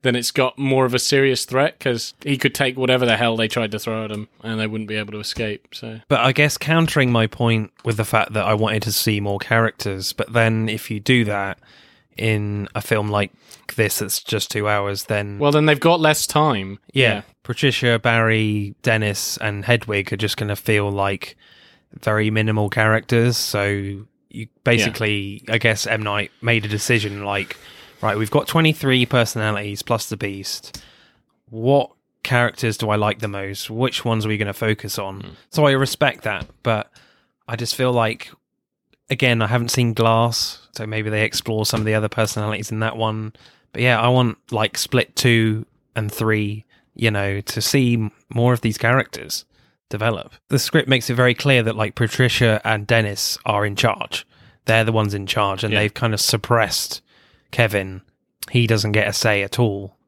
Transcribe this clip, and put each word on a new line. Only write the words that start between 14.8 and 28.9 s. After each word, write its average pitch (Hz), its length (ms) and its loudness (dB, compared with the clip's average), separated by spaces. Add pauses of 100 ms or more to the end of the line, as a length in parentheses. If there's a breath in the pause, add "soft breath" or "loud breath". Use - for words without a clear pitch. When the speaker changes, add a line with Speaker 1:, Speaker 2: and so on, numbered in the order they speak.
Speaker 2:
then 101 340 -4
Speaker 1:
Well, 143 140 4
then 151 140 4
they've 151 120 4
got 165 220 4
less 151 260 2
time. 104 540 0 (120)
Speaker 2:
Yeah. 135 100 2 (120)
Speaker 1:
Yeah. 101 80 -6 (220)
Speaker 2:
Patricia, 120 580 0
Barry, 110 800 2
Dennis, 107 540 0
and 101 300 -6
Hedwig 107 460 0
are 98 40 -4
just 101 200 -2
gonna 104 200 -4
feel 104 340 0
like 98 460 -4 (680 soft breath)
very 107 280 2
minimal 107 380 2
characters, 113 720 2
so 101 680 -2 (240)
you 110 180 -12 (180)
basically, 104 840 0
Speaker 1:
Yeah. 110 80 -2
Speaker 2:
I 117 40 2
guess 113 280 2
M. 110 160 -2
Night 104 280 -2 (120)
made 117 220 2
a 107 40 -6
decision 104 560 -2
like, 101 320 -4 (460 loud breath)
"Right, 107 160 0
we've 110 120 -2
got 147 180 0
twenty-three 143 580 2